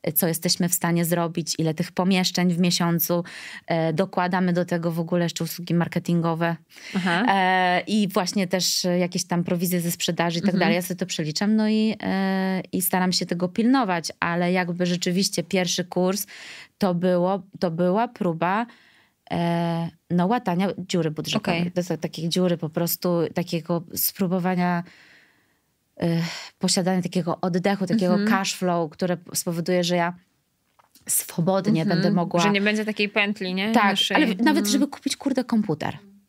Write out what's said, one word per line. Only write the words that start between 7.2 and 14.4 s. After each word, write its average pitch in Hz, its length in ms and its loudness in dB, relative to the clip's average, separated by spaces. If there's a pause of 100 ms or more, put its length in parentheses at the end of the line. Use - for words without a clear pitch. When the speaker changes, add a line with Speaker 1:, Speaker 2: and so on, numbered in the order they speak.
Speaker 1:
E, 185 580 4
i 208 200 2
właśnie 185 400 0
też, 180 380 -2
e, 180 140 2
jakieś 180 260 -2
tam 175 180 0
prowizje 175 380 0
ze 170 100 -2
sprzedaży 170 460 -2
i 170 40 -2
tak 202 80 2
Speaker 2:
Mhm. 190 100 2
Speaker 1:
dalej. 165 160 4
Ja 180 60 0
sobie 180 160 -6
to 185 80 -4
przeliczam, 180 500 0
no 214 140 2
i, 220 340 2
e, 190 580 0 (100)
i 185 100 -2
staram 180 300 2
się 175 140 -2
tego 180 240 -2
pilnować, 220 720 0
ale 175 320 0